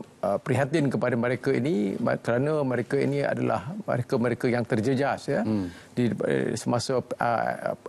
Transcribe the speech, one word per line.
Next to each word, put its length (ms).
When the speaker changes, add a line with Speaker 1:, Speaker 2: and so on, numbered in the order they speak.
Speaker 1:
uh, 160
prihatin 520
kepada 240
mereka 360
ini 440
ma-, 200
kerana 440
mereka 400
ini 200
adalah 600
mereka-mereka 640
yang 160
terjejas, 640
ya, 160
Speaker 2:
Hmm. 240
Speaker 1:
di, 100
eh, 240
semasa, 480
uh, 720